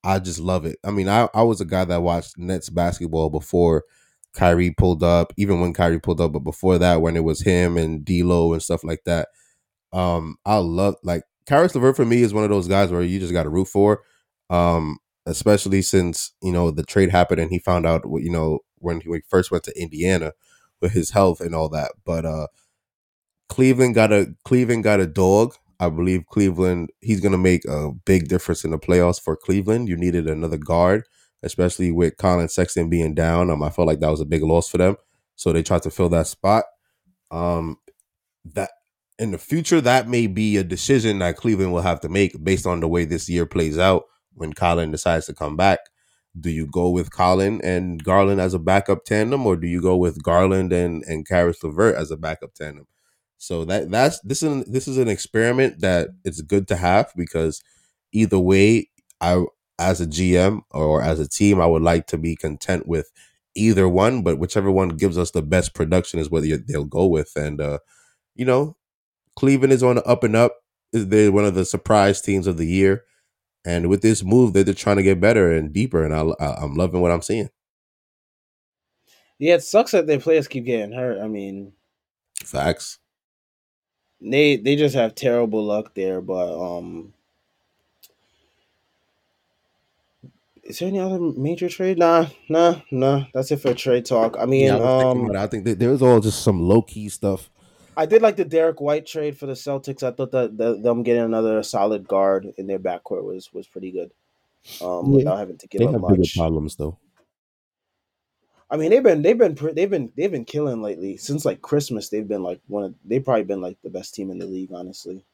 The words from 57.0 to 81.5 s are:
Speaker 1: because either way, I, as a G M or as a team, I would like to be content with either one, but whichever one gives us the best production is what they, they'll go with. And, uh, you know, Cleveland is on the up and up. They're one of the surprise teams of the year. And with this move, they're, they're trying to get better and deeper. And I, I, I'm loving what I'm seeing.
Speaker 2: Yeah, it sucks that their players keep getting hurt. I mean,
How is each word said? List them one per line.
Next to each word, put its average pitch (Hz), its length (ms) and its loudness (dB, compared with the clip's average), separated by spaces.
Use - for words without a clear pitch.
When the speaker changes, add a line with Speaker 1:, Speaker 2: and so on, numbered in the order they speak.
Speaker 1:
because 80 440 -4
either 104 260 2
way, 98 500 4
I, 90 240 2
as 87 220 0
a 87 60 -2
G 90 320 2
M 98 320 2
or 78 320 0
as 78 160 0
a 71 100 -4
team, 101 320 2
I 82 60 4
would 80 160 4
like 85 260 2
to 80 100 -6
be 82 180 -4
content 80 500 -6
with 80 240 -4
either 98 340 4
one, 104 340 2
but 85 160 0
whichever 98 320 -2
one 95 200 2
gives 82 280 -2
us 85 140 -2
the 85 100 -2
best 87 320 -2
production 85 460 -2
is 76 100 -6
what 80 140 0
they, 78 80 0
they'll 76 320 -4
go 82 220 0
with. 78 300 0
And, 73 240 -6
uh, 73 200 -6
you 123 80 -6
know, 135 320 0
Cleveland 135 380 4
is 123 100 4
on 123 140 4
the - 80 -2
up 120 180 2
and 110 140 2
up. 120 220 2
They're 104 400 4
one 104 120 4
of 98 100 0
the 92 100 0
surprise 101 560 2
teams 95 260 -2
of 87 120 -2
the 82 80 -2
year. 95 360 2
And 87 240 -2
with 98 140 2
this 110 200 2
move, 110 300 4
they're, 98 100 4
they're 95 120 2
trying 101 240 0
to 98 40 2
get 95 180 4
better 101 300 4
and 78 220 -2
deeper. 80 320 0
And 76 100 -2
I, 78 80 -2
I, 73 240 -6
I'm 71 120 -6
loving 87 260 0
what 87 100 4
I'm 87 120 0
seeing. 107 260 -4
Speaker 2:
Yeah, 160 160 4
it 170 100 2
sucks - 280 0
that 175 140 2
their 143 140 0
players 160 280 2
keep 127 180 -10
getting 110 260 -4
hurt. 123 280 -6
I 107 80 -8
mean, 98 440 -12